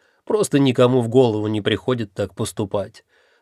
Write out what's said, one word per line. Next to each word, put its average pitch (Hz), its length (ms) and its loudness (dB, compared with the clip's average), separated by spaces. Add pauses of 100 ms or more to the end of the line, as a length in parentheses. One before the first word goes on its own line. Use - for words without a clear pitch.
(240)
Просто 208 340 0
никому 127 440 4
в 117 60 -4
голову 113 400 2
не 107 120 -2
приходит 110 540 -4
так 101 200 -6
поступать. 104 720 -6 (380)